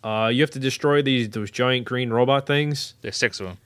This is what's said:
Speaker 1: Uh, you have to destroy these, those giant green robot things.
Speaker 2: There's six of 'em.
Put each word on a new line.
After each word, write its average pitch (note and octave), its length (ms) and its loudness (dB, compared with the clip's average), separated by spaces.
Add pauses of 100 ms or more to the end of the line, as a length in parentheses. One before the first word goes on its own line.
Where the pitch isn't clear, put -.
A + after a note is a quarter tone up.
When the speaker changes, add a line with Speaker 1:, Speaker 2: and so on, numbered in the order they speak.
Speaker 1:
Uh, A2 300 0
you B2+ 80 2
have D3+ 100 2
to C3+ 80 -10
destroy C#3+ 420 2
these, B2+ 280 2
those G#2 220 -6
giant B2 340 0
green B2 240 -4
robot B2+ 380 4
things. D3 540 -2
Speaker 2:
There's G#2 160 -8
six - 220 0
of F#2+ 80 -8
'em. F2+ 180 -12